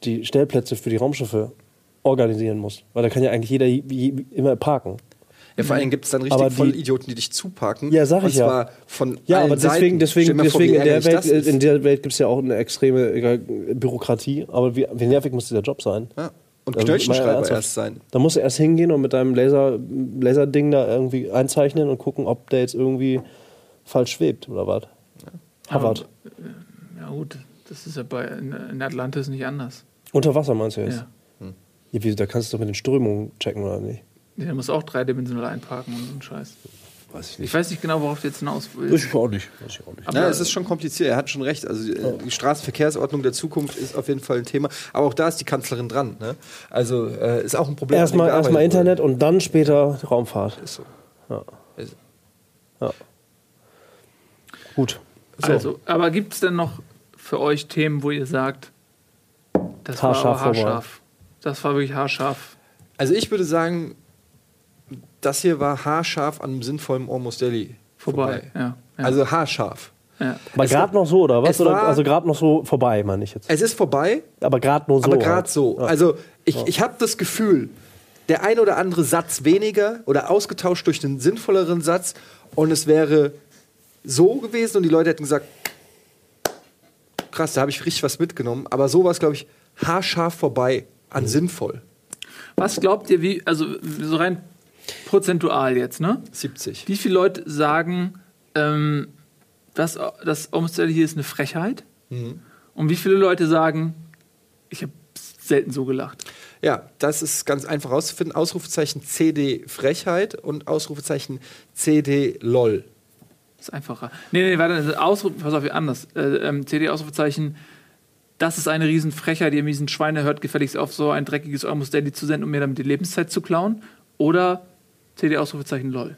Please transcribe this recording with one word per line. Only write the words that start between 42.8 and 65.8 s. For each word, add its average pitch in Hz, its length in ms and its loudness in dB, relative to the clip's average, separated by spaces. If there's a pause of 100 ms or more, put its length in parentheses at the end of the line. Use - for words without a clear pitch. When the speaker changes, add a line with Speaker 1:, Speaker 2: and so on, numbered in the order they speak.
Speaker 2:
der 123 100 0
Zukunft 147 440 -6
ist - 180 -8
auf 139 120 -6
jeden 139 140 -2
Fall 123 160 -4
ein 120 80 -4
Thema. 143 240 -2 (240)
Aber 143 140 2
auch 127 60 0
da 160 140 0
ist 160 100 -4
die - 80 -8
Kanzlerin 120 440 -4
dran, 117 300 -4
ne? 113 160 -8 (340)
Also, 120 380 -2
äh, 117 360 -2
ist - 120 -4
auch 160 120 0
ein 143 80 -6
Problem, 135 240 0
an - 20 6
dem - 20 6
Speaker 1:
Erstmal, 170 240 4
Speaker 2:
gearbeitet 160 180 4
Speaker 1:
erstmal 160 180 6
Speaker 2:
wird. 170 100 4
Speaker 1:
Internet 180 260 4
und 131 200 2
dann 165 220 6
später 143 580 4 (100)
Raumfahrt. 110 540 -2
Speaker 2:
Ist - 120 -14
so. - 80 -18 (460)
Speaker 1:
Ja. - 140 -8 (340)
Speaker 2:
Ist - 140 -14 (880)
so. 127 60 -4
Speaker 1:
Ja. - 80 -4 (1800)
Gut. 127 240 -2 (380)
So. - 140 0
Speaker 3:
Also, 135 340 0
aber 170 260 2
gibt's 202 280 -4
denn 180 160 0
noch 170 260 -4 (360)
für - 220 -6
euch 147 280 0
Themen, 151 360 -2
wo 147 80 -2
ihr 147 140 -4
sagt, 135 460 -4 (1120)
"Das - 180 -8
war 131 100 4
aber 131 60 4
Speaker 1:
Haarscharf 131 240 2
vorbei. 123 180 2
Speaker 3:
haarscharf. 107 420 -2 (400)
Das 143 220 -6
war 143 100 0
wirklich 139 200 -2
haarscharf"? 139 640 -4 (400)
Speaker 2:
Also, 139 160 2
ich 214 180 0
würde 202 120 0
sagen, 165 520 -2 (1300)
das 143 200 -2
hier 165 180 2
war 143 260 -2